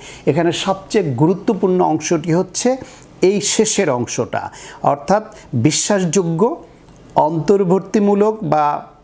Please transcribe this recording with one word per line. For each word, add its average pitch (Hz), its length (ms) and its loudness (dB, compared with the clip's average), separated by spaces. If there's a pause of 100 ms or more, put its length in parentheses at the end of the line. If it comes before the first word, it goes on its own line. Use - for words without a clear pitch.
(260)
এখানে 160 260 2
সবচেয়ে 190 640 -2
গুরুত্বপূর্ণ 180 500 0 (160)
অংশটি 160 520 -2
হচ্ছে 185 440 0 (460)
এই 196 180 2
শেষের - 500 0
অংশটা, 113 600 -4 (320)
অর্থাৎ 190 520 0 (200)
বিশ্বাসযোগ্য, 170 1080 0 (500)
অন্তর্ভুক্তিমূলক 196 1300 2
বা 151 440 -2 (180)